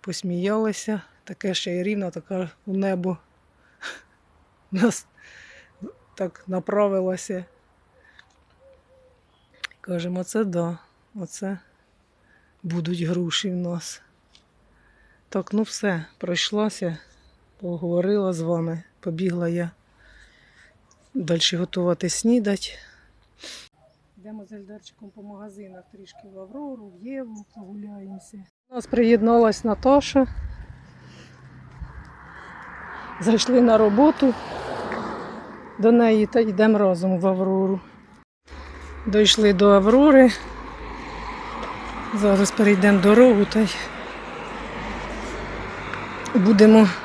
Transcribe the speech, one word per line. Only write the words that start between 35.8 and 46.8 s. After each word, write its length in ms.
неї 340
та 140
йдемо 380
разом 400
в 80
Аврору. 540
Дійшли 460
до 180
Аврори. 600
Зараз 360
перейдемо 500
дорогу 440
та 160
й 160
будемо 540